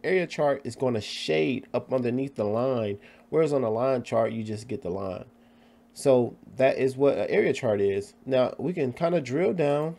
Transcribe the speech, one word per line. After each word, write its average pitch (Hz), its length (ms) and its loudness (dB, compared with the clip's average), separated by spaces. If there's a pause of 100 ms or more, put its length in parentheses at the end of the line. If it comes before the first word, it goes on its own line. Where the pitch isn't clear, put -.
area 175 220 2
chart 143 360 0
is 120 120 -10
gonna 123 240 0
shade 151 760 -2
up 123 180 -4
underneath 131 440 -2
the 110 80 0
line, 110 540 0 (320)
whereas 156 220 2
on 131 120 2
a 110 60 0
line 123 340 0
chart, 113 260 2
you 113 140 -6
just 110 240 -8
get 107 140 -6
the 87 80 -6
line. 95 340 -6 (680)
So 123 440 2 (200)
that 131 220 4
is 127 180 0
what 139 220 2
an 101 100 -2
area 196 240 2
chart 110 280 0
is. 98 340 0 (100)
Now 127 340 2
we 143 140 -4
can 139 200 -2
kinda 170 280 0
drill 143 320 0
down 156 460 0